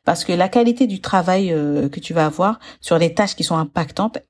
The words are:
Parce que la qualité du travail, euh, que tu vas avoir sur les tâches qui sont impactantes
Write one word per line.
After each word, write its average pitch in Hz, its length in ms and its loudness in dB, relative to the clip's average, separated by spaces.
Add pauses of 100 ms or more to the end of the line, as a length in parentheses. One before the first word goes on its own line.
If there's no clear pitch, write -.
Parce 170 180 0
que 180 120 -2
la 185 160 2
qualité 240 360 4
du 196 140 -4
travail, 185 500 0
euh, 147 380 0
que 139 100 -12
tu - 140 -8
vas 160 140 2
avoir 190 340 -2 (220)
sur 170 160 2
les 165 160 2
tâches 202 200 -4
qui 175 100 -4
sont 170 120 -2
impactantes 165 640 -4 (120)